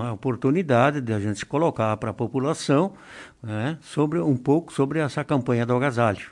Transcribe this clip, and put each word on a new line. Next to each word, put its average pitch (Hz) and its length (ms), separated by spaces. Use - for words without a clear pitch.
oportunidade 135 920
de 110 100
a 107 80
gente 101 200
se - 40
colocar 135 540
pra 110 160
população, 139 800
né, 117 400
sobre, 151 360
um 151 180
pouco 147 360
sobre 151 260
essa 147 240
campanha 123 440
do 123 80
agasalho. 120 580